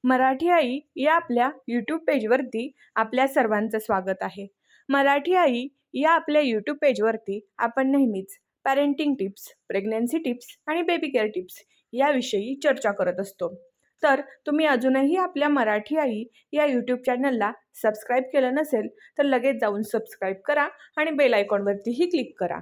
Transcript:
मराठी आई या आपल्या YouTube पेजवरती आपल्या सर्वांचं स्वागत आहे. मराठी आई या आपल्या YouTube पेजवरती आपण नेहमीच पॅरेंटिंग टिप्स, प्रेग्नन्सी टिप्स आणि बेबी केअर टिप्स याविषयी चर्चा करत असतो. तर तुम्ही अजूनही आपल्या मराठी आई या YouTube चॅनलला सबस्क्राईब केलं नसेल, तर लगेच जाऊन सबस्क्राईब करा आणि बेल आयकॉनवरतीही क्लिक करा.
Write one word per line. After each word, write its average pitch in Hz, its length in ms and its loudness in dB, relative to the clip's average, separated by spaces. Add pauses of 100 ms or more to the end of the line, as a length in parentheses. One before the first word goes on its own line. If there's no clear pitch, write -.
मराठी 262 440 2
आई 294 320 2 (160)
या 302 180 2
आपल्या 254 360 2 (200)
YouTube 285 360 -2
पेजवरती 247 680 0 (220)
आपल्या 247 340 0
सर्वांचं 220 500 0
स्वागत 190 440 -2
आहे. 196 240 -10 (420)
मराठी 277 460 2
आई 277 340 2 (260)
या 285 160 2
आपल्या 311 320 0
YouTube 240 380 -2
पेजवरती 214 680 0 (100)
आपण 247 320 0
नेहमीच 226 460 0 (280)
पॅरेंटिंग 285 500 0
टिप्स, - 400 -8 (140)
प्रेग्नन्सी 220 500 -2
टिप्स 247 280 -4 (200)
आणि 330 160 -2
बेबी 330 260 -2
केअर 240 180 0
टिप्स 214 280 -8 (380)
याविषयी 254 680 -2
चर्चा 254 300 0
करत 180 280 -2
असतो. 185 340 -8 (480)
तर 285 180 4 (260)
तुम्ही 302 200 0
अजूनही 269 500 2
आपल्या 359 320 0
मराठी 226 480 0
आई 240 280 -2 (280)
या 294 120 2
YouTube 254 420 0
चॅनलला 247 460 0 (300)
सबस्क्राईब 233 420 0
केलं 254 300 0
नसेल, 269 340 -2 (300)
तर 294 40 2
लगेच 269 380 2
जाऊन 208 220 0
सबस्क्राईब 208 540 -6
करा 294 320 0 (280)
आणि 311 140 0
बेल 269 240 2
आयकॉनवरतीही 202 720 0
क्लिक 285 340 -4
करा. 165 220 -2